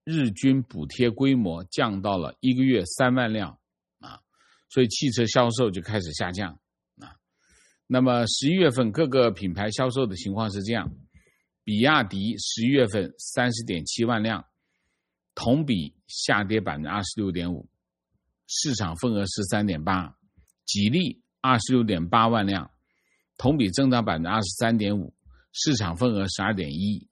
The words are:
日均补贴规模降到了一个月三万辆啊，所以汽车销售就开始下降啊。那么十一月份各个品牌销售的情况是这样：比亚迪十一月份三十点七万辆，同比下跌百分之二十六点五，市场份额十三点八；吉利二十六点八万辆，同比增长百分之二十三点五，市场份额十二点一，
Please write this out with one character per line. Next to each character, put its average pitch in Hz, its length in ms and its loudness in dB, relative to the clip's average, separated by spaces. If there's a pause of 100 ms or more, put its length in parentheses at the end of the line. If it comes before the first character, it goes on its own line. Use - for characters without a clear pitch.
日 151 260 0
均 135 320 2
补 76 240 -8
贴 120 240 0
规 135 240 2
模 87 300 -2
降 107 360 -2
到 98 160 0
了 80 240 -4
一 127 140 2
个 127 80 2
月 123 220 4
三 127 280 2
万 123 200 0
辆 95 260 -6 (400)
啊， - 220 -20 (480)
所 - 120 0
以 127 60 6
汽 127 240 -2
车 117 160 0
销 120 240 4
售 117 180 0
就 92 140 -4
开 110 180 -4
始 82 120 -8
下 90 180 -4
降 87 300 -8 (400)
啊。 - 160 -20 (720)
那 127 120 2
么 123 280 4
十 131 200 -2
一 165 40 2
月 180 180 6
份 120 220 0
各 131 160 0
个 123 240 4
品 95 200 -4
牌 101 200 -4
销 131 180 0
售 127 160 0
的 95 80 -6
情 98 180 -6
况 110 160 -2
是 98 140 -4
这 107 100 -4
样： 104 220 -4 (680)
比 107 160 0
亚 139 240 4
迪 98 340 -4
十 - 240 -6
一 117 60 2
月 135 180 4
份 98 320 -2
三 123 340 -2
十 113 120 -6
点 87 200 -4
七 117 200 -2
万 113 180 0
辆， 110 220 -4 (920)
同 143 320 0
比 87 260 -2 (140)
下 - 380 -2
跌 107 160 0
百 87 140 -6
分 76 100 -6
之 76 40 -8
二 98 140 -4
十 90 140 -6
六 98 160 -2
点 87 200 -4
五， 78 160 -10 (760)
市 135 300 -2
场 90 180 -4
份 120 180 -2
额 101 140 0
十 101 240 -6
三 104 160 0
点 80 160 -2
八； 92 340 -2 (480)
吉 - 240 0
利 165 320 0 (200)
二 127 180 4
十 - 140 0
六 123 100 4
点 87 260 0
八 113 200 4
万 113 180 2
辆， 98 240 -2 (680)
同 147 220 2
比 110 120 4
增 135 200 2
长 120 140 4
百 95 100 0
分 80 80 -2
之 85 60 -4
二 107 120 0
十 98 160 -4
三 117 220 2
点 104 180 0
五， 95 160 -6 (380)
市 - 240 0
场 92 220 -2
份 120 160 2
额 98 160 0
十 98 140 -4
二 104 120 0
点 82 160 -4
一， 95 420 -4